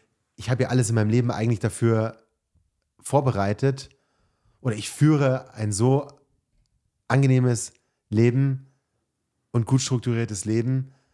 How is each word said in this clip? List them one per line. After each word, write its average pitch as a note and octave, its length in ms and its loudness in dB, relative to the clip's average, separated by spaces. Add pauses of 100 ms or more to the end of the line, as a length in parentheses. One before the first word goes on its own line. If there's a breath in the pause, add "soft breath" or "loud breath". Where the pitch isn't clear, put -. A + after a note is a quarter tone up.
(380 loud breath)
ich - 120 -10
habe B2+ 140 -2
ja - 60 -6
alles B2 180 2
in A2+ 80 0
meinem G#2+ 140 2
Leben A#2+ 220 2
eigentlich A2 280 -2
dafür A2+ 640 -2 (760)
vorbereitet C3 880 0 (720)
oder A#2+ 160 -2
ich G#2 120 -10
führe C#3+ 640 2
ein G#2 200 -6
so B2+ 340 2 (1000)
angenehmes B2+ 640 2 (360)
Leben B2+ 580 0 (840)
und A#2 140 0
gut C3 160 2
strukturiertes A2+ 640 -4
Leben, B2+ 480 -2 (200 soft breath)